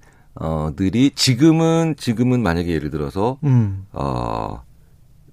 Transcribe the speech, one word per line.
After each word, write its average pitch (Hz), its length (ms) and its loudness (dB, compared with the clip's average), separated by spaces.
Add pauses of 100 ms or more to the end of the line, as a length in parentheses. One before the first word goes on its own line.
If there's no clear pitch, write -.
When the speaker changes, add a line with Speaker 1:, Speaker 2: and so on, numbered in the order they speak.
(340)
Speaker 1:
어, 78 420 -2
들이 110 380 2
지금은, 160 840 2
지금은 123 440 0
만약에 85 300 0
예를 73 180 -4
들어서, 87 540 -4
Speaker 2:
음. 107 480 2
Speaker 1:
어, 57 680 -6 (720)